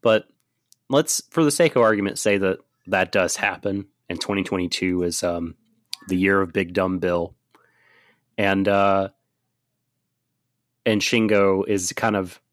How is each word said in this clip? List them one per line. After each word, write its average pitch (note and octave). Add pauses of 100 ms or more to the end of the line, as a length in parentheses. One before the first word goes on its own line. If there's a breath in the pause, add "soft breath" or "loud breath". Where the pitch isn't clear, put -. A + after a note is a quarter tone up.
But A2 (600)
let's, D3+
for E3
the D3
sake C#3
of A#2+
argument, G#2
say G2+
that F#2+ (280)
that F#2
does F#2
happen, G2 (220)
and E2
twenty G2
twenty-two F2+
is, F2
um, E2+ (540)
the F#2
year G2
of F2
Big F2+
Dumb F#2
Bill. F2 (1000 soft breath)
And, G2
uh, G2 (1700)
and G#2+
Shingo G2+
is G2
kind G#2+
of F#2 (120)